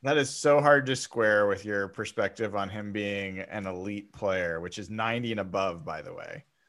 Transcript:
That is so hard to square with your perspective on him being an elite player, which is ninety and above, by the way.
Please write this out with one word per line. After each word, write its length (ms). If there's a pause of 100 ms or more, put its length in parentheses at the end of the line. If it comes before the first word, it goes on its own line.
That 140
is 120
so 320
hard 240
to 100
square 520
with 180
your 220
perspective 680
on 140
him 240
being 460
an 260
elite 480
player, 480
which 160
is 120
ninety 420
and 100
above, 420
by 200
the 100
way. 320 (240)